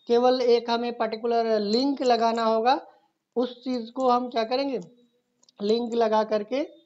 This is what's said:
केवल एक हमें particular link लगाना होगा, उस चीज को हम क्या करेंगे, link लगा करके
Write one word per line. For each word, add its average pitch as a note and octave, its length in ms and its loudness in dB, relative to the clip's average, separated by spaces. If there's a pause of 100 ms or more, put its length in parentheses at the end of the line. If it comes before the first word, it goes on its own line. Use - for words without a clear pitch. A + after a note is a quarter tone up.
केवल B3+ 340 4
एक A#3+ 300 2
हमें A#3 260 -2
particular A3+ 640 0
link B3+ 420 0
लगाना A#3 420 2
होगा, A3+ 420 2 (500)
उस - 280 -4
चीज A#3+ 260 -6
को C4 180 -2
हम B3 200 2
क्या A3+ 160 -4
करेंगे, B3+ 360 -4 (840)
link A3+ 320 -2
लगा A3 300 2
करके A3 440 -4 (180)